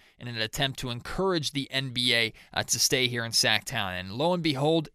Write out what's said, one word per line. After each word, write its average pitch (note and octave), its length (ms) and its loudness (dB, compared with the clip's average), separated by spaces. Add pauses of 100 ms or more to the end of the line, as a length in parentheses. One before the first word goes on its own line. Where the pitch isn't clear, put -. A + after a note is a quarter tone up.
(180)
in A#2+ 120 -10
an A#2 80 -8
attempt A#2+ 420 -2
to B2+ 120 -4
encourage E3+ 600 -2
the C#3 200 -4
N C3+ 180 -4
B B2 240 2
A, A2+ 180 2 (220)
uh, - 80 0
to A#2 180 -2
stay B2+ 280 4
here A#2+ 180 -2
in A#2 60 -8
Sac A2 340 4
Town. G2 300 -4
And F#2 180 -8
lo D#3+ 220 2
and E3+ 80 -4
behold, D3+ 520 2